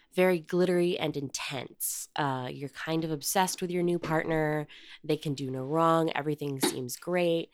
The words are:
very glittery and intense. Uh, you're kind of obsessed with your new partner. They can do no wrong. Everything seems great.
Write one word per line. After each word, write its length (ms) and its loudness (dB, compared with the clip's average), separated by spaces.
very 240 4
glittery 600 2
and 160 -2
intense. 1000 -6
Uh, 340 0
you're 200 -8
kind 340 -2
of 60 -4
obsessed 500 0
with 100 -2
your 120 0
new 160 2
partner. 680 0
They 140 0
can 160 -4
do 160 -6
no 140 -6
wrong. 500 4
Everything 440 -2
seems 380 -2
great. 580 0